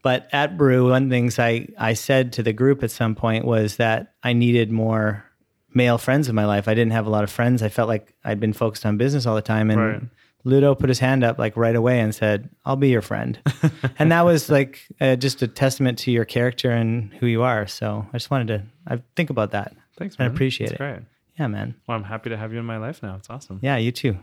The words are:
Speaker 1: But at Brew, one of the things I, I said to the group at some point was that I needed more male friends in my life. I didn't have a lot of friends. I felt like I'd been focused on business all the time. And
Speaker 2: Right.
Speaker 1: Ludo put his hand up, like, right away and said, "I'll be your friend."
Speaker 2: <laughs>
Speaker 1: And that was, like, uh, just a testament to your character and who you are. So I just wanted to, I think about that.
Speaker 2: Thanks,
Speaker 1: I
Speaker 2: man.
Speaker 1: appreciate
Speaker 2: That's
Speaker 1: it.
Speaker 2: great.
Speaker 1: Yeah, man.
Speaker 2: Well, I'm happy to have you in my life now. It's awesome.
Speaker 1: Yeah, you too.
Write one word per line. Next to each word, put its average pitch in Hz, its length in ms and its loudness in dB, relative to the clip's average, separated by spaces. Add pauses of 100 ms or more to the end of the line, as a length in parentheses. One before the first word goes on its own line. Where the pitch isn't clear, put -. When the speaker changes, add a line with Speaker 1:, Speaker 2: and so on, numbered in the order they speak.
Speaker 1:
But 131 280 0
at 147 260 -2
Brew, 127 320 4
one 127 140 4
of 135 60 0
the 127 60 0
things 120 240 0
I, 117 380 0
I 113 160 0
said 127 400 0
to 117 100 -4
the 110 100 0
group 131 300 2
at 113 80 -4
some 113 240 -2
point 110 300 -2
was 110 320 0
that 113 440 0
I 123 120 0
needed 120 380 4
more 110 520 0 (500)
male 123 240 4
friends 135 300 0
in 117 80 -2
my 104 100 2
life. 101 220 0
I 110 60 2
didn't 113 200 2
have 113 120 0
a 107 40 -4
lot 107 140 2
of 98 60 -4
friends. 120 340 0
I 104 60 -2
felt 113 180 -2
like 110 260 -4 (120)
I'd 107 160 -2
been 107 120 0
focused 110 320 -4
on 104 120 0
business 131 280 0
all 113 100 0
the 107 60 0
time. 110 280 0
And 107 100 4
Speaker 2:
Right. 107 220 -2 (420)
Speaker 1:
Ludo 135 320 4
put 131 140 0
his 123 100 0
hand 131 240 2
up, 117 140 2
like, 110 180 -2
right 117 200 2
away 120 260 2
and 110 120 0
said, 107 360 0 (160)
"I'll 131 120 0
be 135 120 4
your 117 120 4
friend." 110 380 -6 (300)
Speaker 2:
<laughs> - 300 -6
Speaker 1:
And 156 120 4
that 170 140 4
was, 165 240 2
like, 139 320 0 (180)
uh, 131 160 2
just 131 280 -2
a 117 40 0
testament 131 520 0
to 127 120 -2
your 117 140 2
character 123 460 -2
and 113 420 -2
who 120 140 -2
you 117 160 0
are. 110 240 0
So 104 440 -6
I 123 60 -8
just - 140 -8
wanted 127 160 -2
to, 107 160 -4 (240)
I 123 140 -6 (140)
think 170 140 -2
about 113 220 -2
that. 101 220 -6 (240)
Speaker 2:
Thanks, - 220 -10
Speaker 1:
I 131 40 2
Speaker 2:
man. 120 100 0
Speaker 1:
appreciate 131 380 -2
Speaker 2:
That's - 100 -10
Speaker 1:
it. - 20 -6
Speaker 2:
great. 139 160 -10 (380)
Speaker 1:
Yeah, 156 80 -4
man. 107 300 -6 (100)
Speaker 2:
Well, 117 100 -6
I'm 107 80 -6
happy 113 280 -10
to 110 60 -6
have 110 140 -10
you 113 60 -8
in 117 80 -8
my 113 120 -8
life 120 260 -10
now. 95 120 -10
It's - 140 -18
awesome. 113 320 -14
Speaker 1:
Yeah, 135 160 0
you 113 140 0
too. 117 320 -4